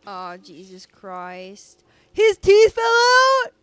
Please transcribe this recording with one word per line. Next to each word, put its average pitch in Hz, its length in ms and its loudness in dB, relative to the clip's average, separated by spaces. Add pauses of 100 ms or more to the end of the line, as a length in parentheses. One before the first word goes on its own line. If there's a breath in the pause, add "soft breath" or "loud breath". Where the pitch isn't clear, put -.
Oh, 185 320 -16
Jesus 185 480 -20
Christ. 185 960 -20 (280)
His 415 260 0
teeth 427 360 4
fell 466 120 -8
out! 494 640 0 (120)